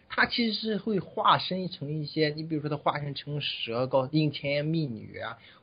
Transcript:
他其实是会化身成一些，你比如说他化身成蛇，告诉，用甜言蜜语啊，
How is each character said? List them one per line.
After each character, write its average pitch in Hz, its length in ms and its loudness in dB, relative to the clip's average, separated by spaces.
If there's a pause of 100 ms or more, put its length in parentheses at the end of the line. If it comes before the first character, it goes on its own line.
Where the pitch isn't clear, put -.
他 - 160 2
其 233 280 2
实 - 0 -
是 214 260 -2
会 202 220 0
化 196 360 4
身 185 320 -2
成 156 240 -6
一 151 140 -2
些， 156 220 2
你 151 160 -6
比 165 100 -4
如 147 60 0
说 147 100 -4
他 151 60 0
化 147 240 0
身 143 160 -4
成 147 240 -6
蛇， 120 480 -2
告 131 180 4
诉， 127 100 0
用 151 140 4
甜 143 240 -2
言 147 100 0
蜜 160 220 2
语 104 320 -8
啊， 110 180 -8 (260)